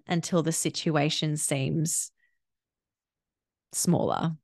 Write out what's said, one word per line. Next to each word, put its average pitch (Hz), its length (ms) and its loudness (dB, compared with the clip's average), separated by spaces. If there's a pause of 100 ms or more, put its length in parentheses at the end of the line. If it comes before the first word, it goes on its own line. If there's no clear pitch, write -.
until 175 340 0
the 156 100 0
situation 151 840 0
seems 151 760 -2 (1600)
smaller 160 720 2